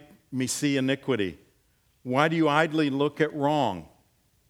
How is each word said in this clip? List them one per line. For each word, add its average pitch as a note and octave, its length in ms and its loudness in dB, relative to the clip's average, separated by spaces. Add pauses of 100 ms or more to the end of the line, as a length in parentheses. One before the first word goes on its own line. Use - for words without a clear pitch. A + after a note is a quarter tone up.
(300)
me B2+ 160 -2
see C#3+ 300 -2
iniquity? C3 640 -2 (640)
Why C3+ 260 2
do E3 80 -2
you D#3+ 120 2
idly D3+ 420 2
look C#3+ 300 -2
at D3+ 140 0
wrong?" C#3 540 0 (600)